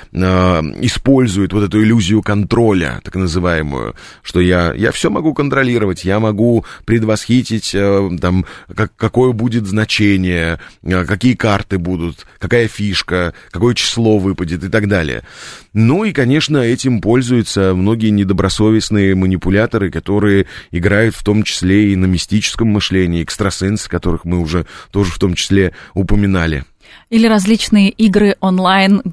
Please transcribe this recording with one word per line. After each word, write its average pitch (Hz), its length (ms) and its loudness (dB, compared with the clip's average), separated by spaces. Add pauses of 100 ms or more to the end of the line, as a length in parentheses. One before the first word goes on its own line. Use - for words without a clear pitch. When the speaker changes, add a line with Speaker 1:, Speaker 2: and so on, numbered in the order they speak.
(120)
Speaker 1:
э, - 60 -6 (640)
использует 113 720 0
вот 104 80 2
эту 104 200 0
иллюзию 107 380 2
контроля, 101 840 0
так - 120 -16
называемую, 80 800 -2 (280)
что - 180 -2
я, 87 340 2
я 110 180 0
всё - 160 -2
могу 160 240 0
контролировать, 127 720 -2
я 98 160 0
могу 110 460 0 (180)
предвосхитить, 110 920 0
э, 98 360 2 (100)
там, 90 240 0 (320)
как-, 110 200 -2
какое 123 360 2
будет 113 340 -2
значение, 92 920 0 (240)
э, 90 240 -2
какие 107 280 0
карты 98 440 -2
будут, 85 480 -6 (120)
какая 113 200 -2 (100)
фишка, 90 640 -4 (180)
какое 113 220 0
число 110 440 0
выпадет 90 460 -4
и 95 40 -8
так 104 200 -2
далее. 76 340 -2 (520)
Ну 127 300 2
и, 208 80 -2
конечно, 143 460 0
этим 120 420 0
пользуются 113 760 0
многие 107 360 0
недобросовестные 101 1040 2
манипуляторы, 95 760 0
которые 98 540 2 (260)
играют 101 420 0
в - 80 -12
том 104 220 0
числе 98 480 2
и 95 40 2
на 92 100 2
мистическом 104 640 0
мышлении, 92 540 0
экстрасенсы, 98 640 -4
которых 85 360 -4
мы 87 160 -2
уже 82 260 -2 (240)
тоже 98 220 -2
в - 80 -12
том 90 140 0
числе 95 380 0 (220)
упоминали. 92 720 0 (460)
Speaker 2:
Или 226 160 4
различные 208 640 2
игры 202 500 2
онлайн. 190 640 2 (100)